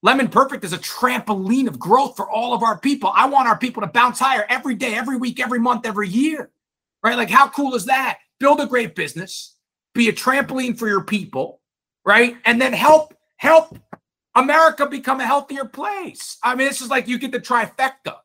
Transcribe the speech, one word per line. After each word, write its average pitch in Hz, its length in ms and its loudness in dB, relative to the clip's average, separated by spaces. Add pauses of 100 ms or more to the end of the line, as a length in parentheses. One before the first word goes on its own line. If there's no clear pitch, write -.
Lemon 247 260 2
Perfect 262 340 2
is 175 100 -8
a 180 60 -6
trampoline 240 880 -2
of 156 100 -6
growth 233 400 2
for - 140 -8
all 240 240 -2
of 202 80 -2
our 226 160 0
people. 262 340 0
I 226 140 4
want 269 220 2
our 214 100 2
people 240 240 -2
to 190 60 2
bounce 240 320 2
higher 247 280 0
every 240 280 -2
day, 220 180 -4
every 247 220 -4
week, 247 240 -6
every 247 180 -2
month, 240 280 0
every 208 220 -4
year, 277 440 -2 (500)
right? 240 140 0
Like, 226 120 -2
how 277 200 6
cool 277 260 -4
is 196 120 -4
that? 262 320 -2 (200)
Build 294 220 4
a 285 60 -2
great 240 280 -2
business, - 600 -10 (360)
be 233 160 2
a 202 40 0
trampoline 262 680 -2
for 226 80 -4
your 202 160 0
people, 175 580 -6 (440)
right? 233 400 4
And 233 160 2
then 254 120 0
help, 311 400 4 (260)
help 320 380 4 (600)
America 294 500 4
become 269 320 -4
a 254 80 -4
healthier 277 380 -2
place. 381 800 -10
I 247 100 0
mean, 262 140 0
it's 262 100 -6
just 254 140 -10
like 247 160 -2
you 240 100 -4
get 262 140 -6
the 247 80 -4
trifecta - 840 -4